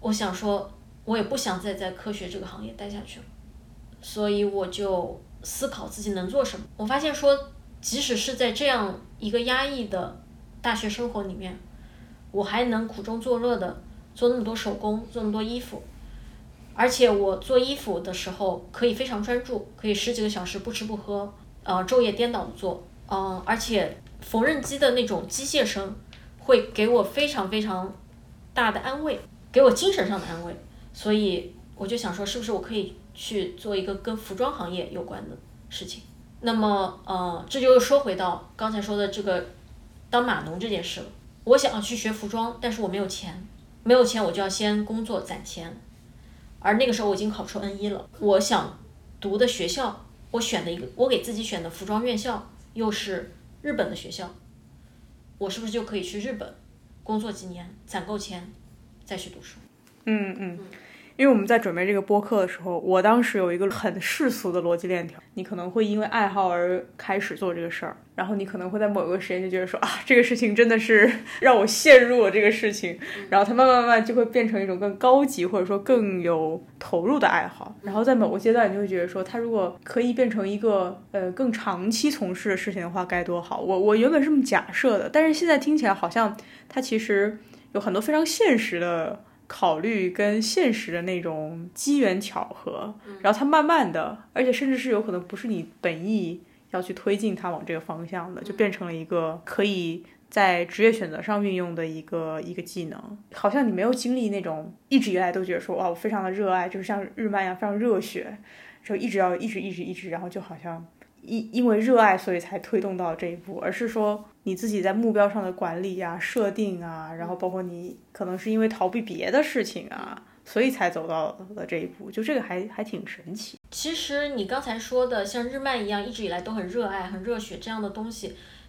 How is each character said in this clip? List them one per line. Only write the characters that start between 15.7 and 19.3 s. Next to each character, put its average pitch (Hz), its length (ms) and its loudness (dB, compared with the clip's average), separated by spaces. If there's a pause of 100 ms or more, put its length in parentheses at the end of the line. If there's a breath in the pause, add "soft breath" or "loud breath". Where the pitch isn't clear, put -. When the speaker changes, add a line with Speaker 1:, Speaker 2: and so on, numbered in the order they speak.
Speaker 1:
而 233 120 4
且 247 220 6
我 202 280 2
做 254 220 0
衣 269 160 2
服 202 260 -4
的 185 120 -8
时 180 160 -8
候 185 420 -4
可 - 140 -2
以 240 80 4
非 226 100 -6
常 240 200 -4
专 247 200 -2